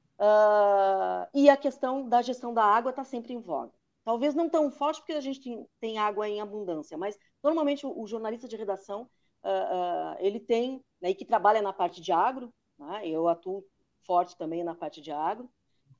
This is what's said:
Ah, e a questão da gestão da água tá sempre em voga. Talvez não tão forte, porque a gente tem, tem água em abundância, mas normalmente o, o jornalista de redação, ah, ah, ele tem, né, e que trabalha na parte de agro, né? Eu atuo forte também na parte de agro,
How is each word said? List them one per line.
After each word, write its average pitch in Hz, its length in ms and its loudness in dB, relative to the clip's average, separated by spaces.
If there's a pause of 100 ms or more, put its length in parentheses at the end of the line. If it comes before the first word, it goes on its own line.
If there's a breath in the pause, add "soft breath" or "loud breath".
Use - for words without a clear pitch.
(180)
Ah, 202 1160 4
e 277 140 8
a 277 80 8
questão 269 520 -4
da 240 140 4
gestão 240 300 -6
da 226 120 4
água 233 280 4
tá 262 120 -8
sempre 240 280 -10
em 240 80 -8
voga. 135 320 -8 (320)
Talvez 240 300 0
não 330 140 0
tão 311 220 2
forte, 302 300 -4
porque - 120 -10
a 302 80 -2
gente 269 200 -8
tem, 240 260 -12 (140)
tem 220 180 -6
água 208 300 0
em 208 120 -4
abundância, 196 580 -8
mas 202 200 -6 (240)
normalmente 285 440 0
o, 262 140 -8
o 220 60 -8
jornalista 220 420 -8
de 220 80 -12
redação, 208 520 -8 (340)
ah, 180 760 -2
ah, - 40 -
ele 202 200 -2
tem, 247 440 -2 (160)
né, 180 100 -4
e 196 40 2
que - 100 -14
trabalha 208 380 4
na 196 100 -2
parte 175 280 -4
de 170 120 -2
agro, 240 400 0 (260)
né? 180 300 -10
Eu 160 200 0
atuo 185 360 -4 (380)
forte 180 340 0
também 165 280 -6
na 165 100 -6
parte 160 260 -12
de 147 100 -14
agro, 185 400 -4 (500)